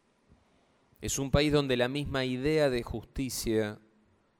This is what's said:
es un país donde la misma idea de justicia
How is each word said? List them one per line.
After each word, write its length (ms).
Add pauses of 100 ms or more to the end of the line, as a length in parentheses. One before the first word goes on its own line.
(1000)
es 180
un 120
país 200
donde 240
la 140
misma 340
idea 460
de 120
justicia 960 (640)